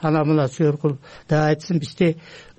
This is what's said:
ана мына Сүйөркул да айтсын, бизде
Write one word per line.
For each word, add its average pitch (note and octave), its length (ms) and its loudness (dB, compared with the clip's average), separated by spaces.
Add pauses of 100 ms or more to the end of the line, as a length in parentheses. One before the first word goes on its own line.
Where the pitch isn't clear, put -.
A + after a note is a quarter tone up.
ана D#3 240 0
мына D3+ 240 2
Сүйөркул D3 480 -2 (320)
да D#3 180 2
айтсын, D#3 320 -2
бизде E3 380 -2 (420)